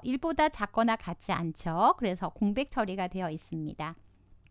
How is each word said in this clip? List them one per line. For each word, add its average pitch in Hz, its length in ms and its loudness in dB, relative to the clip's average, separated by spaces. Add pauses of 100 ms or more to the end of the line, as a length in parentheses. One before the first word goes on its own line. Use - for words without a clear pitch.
일보다 302 440 2
작거나 226 460 2
같지 - 380 -4
않죠. 170 640 2
그래서 185 300 -2
공백 208 420 0
처리가 196 380 -2
되어 185 220 -4
있습니다. 156 680 -8 (540)